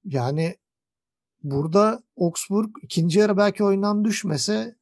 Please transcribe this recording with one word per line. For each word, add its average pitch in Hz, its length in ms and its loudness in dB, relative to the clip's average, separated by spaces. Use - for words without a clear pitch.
Yani 147 520 -2
burada 160 600 0
Augsburg 196 520 -2
ikinci 170 380 0
yarı 208 180 4
belki 202 260 2
oyundan 202 420 2
düşmese 208 760 -2